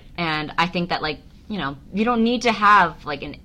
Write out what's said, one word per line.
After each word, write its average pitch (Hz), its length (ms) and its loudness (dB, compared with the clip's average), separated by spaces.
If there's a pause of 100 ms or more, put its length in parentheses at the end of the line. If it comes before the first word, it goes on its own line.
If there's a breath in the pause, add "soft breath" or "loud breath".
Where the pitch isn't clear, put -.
(180)
And 156 400 -4
I 170 100 2
think 175 220 -4
that, 165 120 -2
like, 151 180 -4 (300)
you 214 80 -6
know, 143 180 -4 (180)
you 208 120 0
don't 233 180 2
need 240 200 0
to 240 80 2
have, 202 540 4
like, 147 180 -8
an 143 220 -12